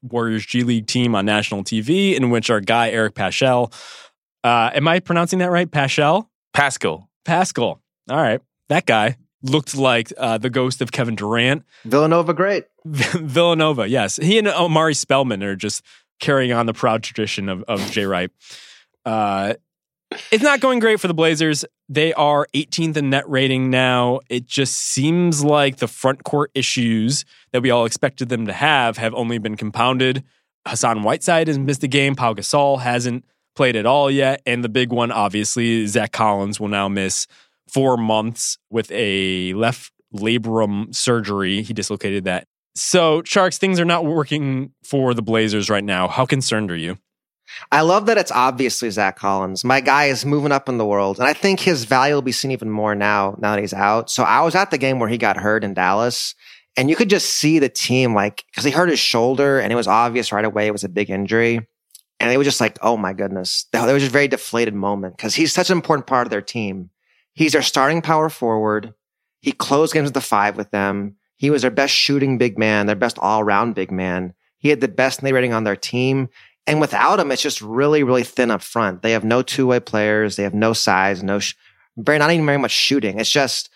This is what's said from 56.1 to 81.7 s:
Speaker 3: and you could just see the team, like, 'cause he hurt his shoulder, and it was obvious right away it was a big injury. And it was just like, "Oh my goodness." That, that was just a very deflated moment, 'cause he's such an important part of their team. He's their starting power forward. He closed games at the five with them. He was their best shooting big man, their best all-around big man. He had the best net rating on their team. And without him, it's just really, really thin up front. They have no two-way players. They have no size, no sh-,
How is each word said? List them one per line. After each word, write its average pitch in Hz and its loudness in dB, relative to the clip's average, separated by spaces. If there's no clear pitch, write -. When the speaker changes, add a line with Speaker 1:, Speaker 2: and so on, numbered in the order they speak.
Speaker 3:
and 127 2
you 160 4
could 202 2
just 190 2
see 156 2
the 135 4
team, 123 0
like, 104 0
'cause 110 -6
he 139 2
hurt 170 2
his 143 0
shoulder, 131 2
and 104 0
it 117 0
was 113 0
obvious 117 2
right 104 0
away 107 0
it 107 0
was 101 -6
a 95 -6
big 101 -4
injury. 113 0
And 117 2
it 127 2
was 139 2
just 139 -2
like, 110 -2
"Oh 113 2
my 95 -4
goodness." 95 -6
That, 113 -4
that 127 4
was 139 2
just 135 -2
a - -4
very 143 2
deflated 117 -2
moment, 98 -6
'cause 110 -6
he's 160 0
such 180 2
an 185 2
important 156 -2
part 127 2
of 117 -8
their 104 -2
team. 98 -8
He's 156 0
their 147 2
starting 147 2
power 156 0
forward. 110 -2
He 139 0
closed 147 0
games 151 2
at 131 -6
the 135 0
five 104 0
with 104 -8
them. 101 -2
He 139 -2
was 147 2
their 127 2
best 135 0
shooting 139 0
big 117 0
man, 107 2
their 104 0
best 117 -2
all-around 107 2
big 95 -4
man. 92 -4
He 147 0
had 147 2
the 131 2
best 127 -2
net 135 0
rating 127 2
on 113 0
their 101 0
team. 131 -2
And 151 2
without 147 2
him, 151 0
it's 127 -2
just 143 -4
really, 139 2
really 127 2
thin 120 0
up 104 0
front. 98 -2
They 113 0
have 110 0
no 117 2
two-way 127 0
players. 107 0
They 101 -2
have 98 -2
no 110 2
size, 95 2
no 98 -2
sh-, - -6